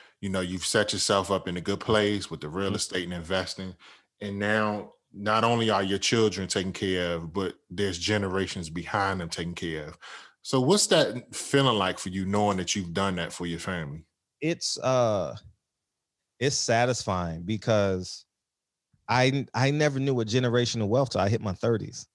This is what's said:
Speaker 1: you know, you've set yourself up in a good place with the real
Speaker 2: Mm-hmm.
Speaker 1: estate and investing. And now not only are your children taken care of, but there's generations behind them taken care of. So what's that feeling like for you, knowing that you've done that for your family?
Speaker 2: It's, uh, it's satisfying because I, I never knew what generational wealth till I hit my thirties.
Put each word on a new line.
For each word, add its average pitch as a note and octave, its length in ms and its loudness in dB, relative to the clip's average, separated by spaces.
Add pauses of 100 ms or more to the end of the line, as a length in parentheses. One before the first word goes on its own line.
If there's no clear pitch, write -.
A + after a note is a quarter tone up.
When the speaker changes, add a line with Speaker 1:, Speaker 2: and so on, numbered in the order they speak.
(220)
Speaker 1:
you G2+ 80 -6
know, F#2+ 120 0
you've F2+ 240 -4
set G#2 280 2
yourself G2 360 2
up F#2+ 180 0
in F2 100 -4
a F2 40 -4
good G2 180 -2
place G#2 500 2
with E2 100 -10
the D2+ 80 -8
real F#2 200 -2
Speaker 2:
Mm-hmm. G2 80 -2
Speaker 1:
estate F#2+ 300 -4
and F2+ 80 -8
investing. F2+ 640 -4 (460)
And G2+ 180 -6
now G#2 540 0 (180)
not G#2+ 320 2
only A#2 280 4
are G2+ 120 4
your G2 160 0
children G2+ 480 2
taken F#2+ 240 -2
care F2+ 440 -2
of, E2 180 -8
but F#2 220 -2 (140)
there's F#2 280 -2
generations F#2+ 720 -2
behind F#2+ 500 -2
them E2+ 100 -6
taken E2+ 260 -6
care D#2 320 -6
of. D#2 100 -16 (440)
So C3 200 0
what's F#3+ 260 4
that B2 480 2
feeling C3+ 420 2
like F#2 220 0
for F#2+ 100 -8
you, F#2+ 160 -4
knowing G2+ 320 2
that F2+ 180 -2
you've F2 180 -4
done G2 220 0
that E2+ 180 -6
for F2 140 -8
your E2 120 -6
family? E2 460 -8 (360)
Speaker 2:
It's, E3 380 -4
uh, A2 560 2 (1040)
it's C3+ 180 0
satisfying F#2+ 880 0
because G2 840 0 (800)
I, B2+ 480 4
I C3+ 160 4
never D3 280 2
knew C3+ 140 0
what A#2 140 0
generational A#2+ 600 2
wealth B2+ 240 2
till F#2+ 100 0
I G2 80 4
hit A2 120 0
my G2+ 120 -2
thirties. - 600 -2